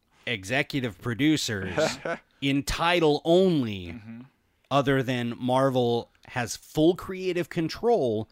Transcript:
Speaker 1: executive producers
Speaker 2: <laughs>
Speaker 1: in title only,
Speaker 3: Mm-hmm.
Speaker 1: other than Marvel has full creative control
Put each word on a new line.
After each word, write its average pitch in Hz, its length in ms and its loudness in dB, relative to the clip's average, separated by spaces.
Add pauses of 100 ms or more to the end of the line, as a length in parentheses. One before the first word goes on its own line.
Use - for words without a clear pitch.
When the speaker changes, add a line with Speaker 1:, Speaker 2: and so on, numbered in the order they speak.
(260)
Speaker 1:
executive 120 720 -4
producers 117 760 -2
Speaker 2:
<laughs> 151 640 -4
Speaker 1:
in 139 240 0
title 160 600 2
only, 151 640 2
Speaker 3:
Mm-hmm. 113 320 -14 (500)
Speaker 1:
other 135 320 2
than 120 360 -2
Marvel 123 720 2 (180)
has 120 280 -6
full 156 400 2
creative 185 540 -4
control 156 800 0